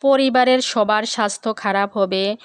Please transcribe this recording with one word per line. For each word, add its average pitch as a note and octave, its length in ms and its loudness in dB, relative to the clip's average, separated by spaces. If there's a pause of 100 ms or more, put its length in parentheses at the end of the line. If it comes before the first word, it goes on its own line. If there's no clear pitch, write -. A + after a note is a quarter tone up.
পরিবারের B3+ 600 2
সবার G#3+ 440 0
স্বাস্থ্য - 480 -4
খারাপ G3+ 400 -2
হবে, F#3+ 300 0 (200)